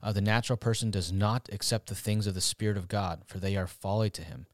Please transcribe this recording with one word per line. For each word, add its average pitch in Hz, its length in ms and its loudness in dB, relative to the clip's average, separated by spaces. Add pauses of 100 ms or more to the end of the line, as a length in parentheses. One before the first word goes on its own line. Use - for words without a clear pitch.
Uh, 107 100 -2
"The 101 100 2
natural 110 360 4
person 113 340 0
does 90 200 -2
not 104 400 2
accept - 360 -2
the 98 80 -6
things 107 320 0
of 98 60 0
the 92 80 -4
Spirit 107 360 0
of 90 100 -4
God, 90 380 -2
for - 140 -10
they 98 160 0
are 92 120 0
folly 104 440 0
to 80 120 -10
him. 65 300 -14